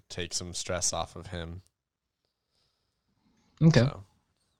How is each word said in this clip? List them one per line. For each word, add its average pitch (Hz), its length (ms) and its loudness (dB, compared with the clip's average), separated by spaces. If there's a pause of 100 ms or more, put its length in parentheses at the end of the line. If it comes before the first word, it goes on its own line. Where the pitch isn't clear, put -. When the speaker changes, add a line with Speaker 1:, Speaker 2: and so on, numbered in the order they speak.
Speaker 1:
take 87 240 -8
some 90 220 -6
stress - 360 -2
off 82 240 -6
of 85 120 -14
him. 85 340 -10 (2000)
Speaker 2:
Okay. 151 200 8
Speaker 1:
So, - 220 -2 (560)